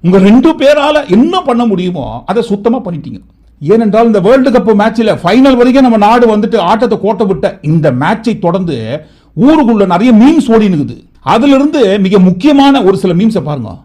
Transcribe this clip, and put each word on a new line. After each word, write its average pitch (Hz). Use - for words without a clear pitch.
உங்க 185
ரெண்டு 214
பேரால 294
என்ன 320
பண்ண 240
முடியுமோ 180
அதை 220
சுத்தமா 233
பண்ணிட்டீங்க. 131
ஏனென்றால் 220
இந்த 208
வேர்ல்டு 262
கப் 220
மேட்ச்ல 220
ஃபைனல் 254
வரைக்கும் 254
நம்ம 226
நாடு 240
வந்துட்டு 208
ஆட்டத்தை 220
கோட்டை 214
விட்ட 185
இந்த 151
மேட்சை 190
தொடர்ந்து 170
ஊருக்குள்ள 233
நிறைய 220
மீம்ஸ் 294
ஓடினுக்குது. 165
அதுல 277
இருந்து 294
மிக 196
முக்கியமான 277
ஒரு 190
சில 185
மீம்ஸை 214
பாருங்க. 117